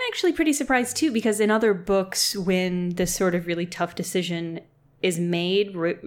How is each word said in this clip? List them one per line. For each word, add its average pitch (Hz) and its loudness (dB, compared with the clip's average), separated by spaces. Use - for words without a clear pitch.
actually 359 0
pretty 311 2
surprised, 254 0
too, 311 2
because 214 2
in 214 4
other 220 4
books, 190 0
when 185 0
this 180 0
sort 185 2
of 175 -2
really 170 -2
tough 175 -4
decision 170 -4
is 170 0
made, 180 0
Ra-, 170 0